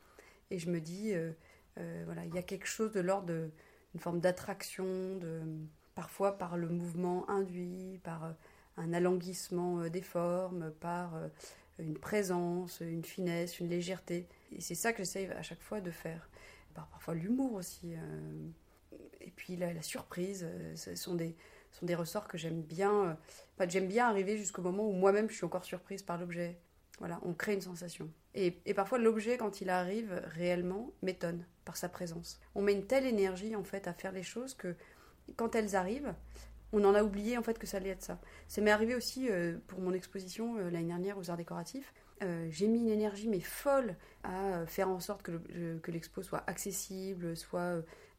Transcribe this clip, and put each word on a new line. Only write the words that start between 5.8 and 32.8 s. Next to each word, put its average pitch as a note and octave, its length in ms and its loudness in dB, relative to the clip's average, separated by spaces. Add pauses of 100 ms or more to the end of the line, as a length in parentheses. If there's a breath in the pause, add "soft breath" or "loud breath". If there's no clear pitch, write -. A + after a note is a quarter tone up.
parfois G3 440 0
par F3 180 -4
le E3+ 120 0
mouvement F3 600 0
induit, F#3 720 -2
par, E3 220 -6
euh, E3 80 -6 (460 loud breath)
un E3+ 160 0
alanguissement, F3+ 840 2
euh, E3 100 -2
des F3+ 120 -2
formes, F3 800 0
par, F3 340 -4
euh, D#3+ 140 -6 (500 loud breath)
une D#3 200 -4
présence, F3+ 800 0
une E3 240 -4
finesse, F3 560 -2
une F3 80 0
légèreté. F3 580 -2 (260 loud breath)
Et E3+ 100 -8
c'est F3 120 -6
ça A3+ 180 2
que A3+ 60 -6
j'essaye G3 280 -4
à - 160 -6
chaque F3 180 -10
fois G#3+ 220 -6
de F3 80 -4
faire. E3 400 -10 (420 loud breath)
Par, D#3 160 -12
parfois - 260 -6
l'humour A#3+ 380 2
aussi. F3 420 -8
Euh, D#3 540 -8 (720)
et - 100 -14
puis - 260 -8
la, F3 180 -2
la D#3+ 80 -6
surprise, F3+ 640 -4
euh, E3 260 -8
ce E3+ 200 -10
sont F3 200 -4
des, E3 220 0 (360 loud breath)
ce - 80 -20
sont F3+ 60 -2
des F3 80 2
ressorts F3 340 -2
que F3 100 -6
j'aime E3 240 -2
bien, G3 420 4
euh, D#3+ 100 2 (400 loud breath)
enfin, F#3 140 2
j'aime F#3 180 4
bien A#3 220 6
arriver G3+ 300 4
jusqu'au F#3 240 -4
moment G3 260 2
où G3+ 40 4
moi-même G3 360 8
je G#3+ 60 -6
suis - 100 -2
encore F3 200 -2
surprise F#3+ 380 -8
par F3 160 -2
l'objet. F3 400 -4 (400)
Voilà, E3+ 240 -4
on F3 120 0
crée G#3 200 2
une F#3+ 60 2
sensation. E3+ 500 -8 (240)
Et, F3+ 300 2
et G3+ 100 0
parfois G3 240 2
l'objet, A3+ 380 6
quand G#3+ 240 -2
il F#3+ 100 0
arrive F#3 580 0
réellement, F3+ 640 0 (100)
m'étonne F3 420 -2 (200)
par F3 120 -10
sa F3+ 120 -2
présence. E3+ 520 -8 (140 loud breath)
On G3+ 80 2
met G3+ 100 8
une G3 140 2